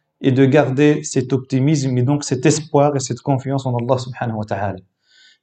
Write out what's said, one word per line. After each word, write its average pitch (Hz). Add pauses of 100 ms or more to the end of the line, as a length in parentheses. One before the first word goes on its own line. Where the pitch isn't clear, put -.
(220)
et 139
de 135
garder 147
cet 131
optimisme 131
et 123
donc 143
cet 131
espoir 147
et 135
cette 123
confiance 131
en 123
Allah 123
subhanahu 120
wa 107
ta'ala. 98 (600)